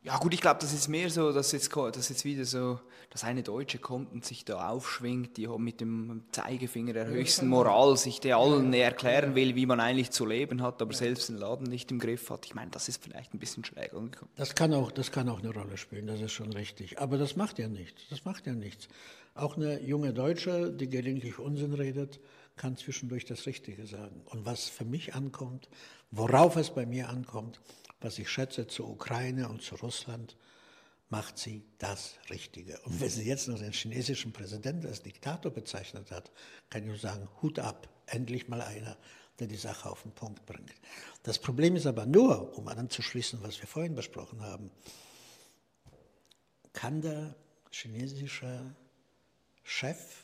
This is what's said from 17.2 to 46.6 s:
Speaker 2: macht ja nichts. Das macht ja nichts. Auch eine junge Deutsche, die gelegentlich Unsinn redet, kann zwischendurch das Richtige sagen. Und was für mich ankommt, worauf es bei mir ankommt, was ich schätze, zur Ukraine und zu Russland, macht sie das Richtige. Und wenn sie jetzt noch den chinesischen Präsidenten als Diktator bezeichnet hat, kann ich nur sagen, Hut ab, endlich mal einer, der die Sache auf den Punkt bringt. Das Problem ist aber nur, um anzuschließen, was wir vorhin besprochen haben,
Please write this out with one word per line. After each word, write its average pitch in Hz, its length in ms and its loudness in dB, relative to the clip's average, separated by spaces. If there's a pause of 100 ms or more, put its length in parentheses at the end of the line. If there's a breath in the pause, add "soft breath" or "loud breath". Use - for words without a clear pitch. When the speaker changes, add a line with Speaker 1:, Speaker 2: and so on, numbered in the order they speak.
Speaker 2:
macht 208 200 -2
ja 110 120 -4
nichts. 95 400 -10
Das 135 160 -10
macht 190 200 -6
ja 139 60 -4
nichts. 104 380 -8 (460 loud breath)
Auch 147 200 -2
eine 151 260 -2
junge 139 320 0
Deutsche, 170 600 0
die 139 160 -4
gelegentlich 123 500 -2
Unsinn 143 340 -2
redet, 139 460 -4 (380 loud breath)
kann 131 180 -4
zwischendurch 123 480 -6
das - 220 -8
Richtige 107 420 -10
sagen. 101 380 -14
Und 110 200 -8
was 120 220 -4
für - 180 -8
mich 131 300 -4
ankommt, 131 540 -8 (420 loud breath)
worauf 135 460 8
es 151 140 2
bei 127 140 -2
mir 123 220 -4
ankommt, 117 540 -6 (420 loud breath)
was 110 160 -6
ich 107 100 -6
schätze, 131 380 -2
zur 110 220 -8
Ukraine 127 600 -4
und 110 120 -8
zu - 140 -10
Russland, 117 600 -8 (720 soft breath)
macht - 280 -6
sie 107 260 -10 (140)
das - 380 -6 (140)
Richtige. 87 520 -14
Und 98 180 -6
wenn - 100 0
sie 113 140 -4
jetzt 135 240 -2
noch 117 120 -4
den 104 120 -8
chinesischen 117 600 -4
Präsidenten 107 540 -6
als - 160 -10
Diktator 151 480 -6
bezeichnet 98 600 -10
hat, - 200 -12 (380 loud breath)
kann 110 140 -6
ich 107 40 -6
nur 107 100 -6
sagen, 104 300 -6 (140)
Hut 156 180 0
ab, 127 280 -8 (200)
endlich 120 400 -4
mal 120 140 -6
einer, 107 360 -10 (420 loud breath)
der 120 80 -4
die 104 80 -8
Sache 104 340 -8
auf - 140 -12
den 110 80 -14
Punkt - 340 -14
bringt. - 280 -16 (500 loud breath)
Das 113 160 -2
Problem 156 360 6
ist 151 100 0
aber 113 200 0
nur, 180 520 8
um 107 100 -10
anzuschließen, 120 760 -4
was 104 160 -8
wir - 80 -14
vorhin 165 280 -4
besprochen - 460 -10
haben, 101 300 -10 (2000 loud breath)